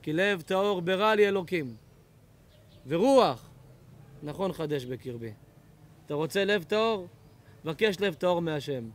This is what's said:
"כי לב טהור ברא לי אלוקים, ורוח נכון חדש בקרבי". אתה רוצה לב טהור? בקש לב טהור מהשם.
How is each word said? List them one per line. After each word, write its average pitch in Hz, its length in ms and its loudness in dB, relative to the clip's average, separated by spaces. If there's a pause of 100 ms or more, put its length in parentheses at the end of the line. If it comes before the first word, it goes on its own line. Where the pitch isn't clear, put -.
"כי 151 120 -6
לב 190 280 0
טהור 190 400 0
ברא 190 320 2
לי 208 140 6
אלוקים, 170 480 -2 (1120)
ורוח 180 640 4 (760)
נכון 160 300 -4
חדש 147 320 -4
בקרבי". 120 480 -10 (720)
אתה - 80 -8
רוצה 165 320 -2
לב 202 180 0
טהור? 214 440 0 (580)
בקש 170 340 0
לב 190 140 0
טהור 175 280 0
מהשם. 139 540 -4